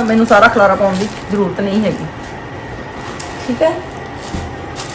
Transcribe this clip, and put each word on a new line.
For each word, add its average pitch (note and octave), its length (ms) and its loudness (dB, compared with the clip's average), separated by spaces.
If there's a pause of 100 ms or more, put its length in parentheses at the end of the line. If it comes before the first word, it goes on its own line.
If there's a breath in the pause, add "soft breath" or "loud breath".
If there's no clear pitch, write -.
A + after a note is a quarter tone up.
ਮੈਨੂੰ A3 240 4
ਸਾਰਾ G#3+ 200 8
ਖਲਾਰਾ G3+ 280 4
ਪਾਉਣ G3 200 4
ਦੀ G3+ 120 2 (240)
ਜ਼ਰੂਰਤ F#3+ 300 0
ਨਹੀਂ G3+ 220 2
ਹੈਗੀ, D#3 220 -2 (1400)
ਠੀਕ A#3+ 140 -2
ਹੈ। D#4+ 100 4 (1200)